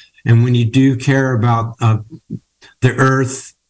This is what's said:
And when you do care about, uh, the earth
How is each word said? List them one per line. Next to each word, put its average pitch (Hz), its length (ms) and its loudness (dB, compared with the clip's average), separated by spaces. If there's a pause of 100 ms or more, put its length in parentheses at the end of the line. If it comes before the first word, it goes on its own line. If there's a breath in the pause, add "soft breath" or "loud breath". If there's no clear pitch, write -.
(240 loud breath)
And 117 180 4
when 123 140 2
you 120 80 0
do 135 320 2
care 135 380 0
about, 113 460 -2
uh, 110 180 0 (840 soft breath)
the 123 160 0
earth 131 580 -2 (160)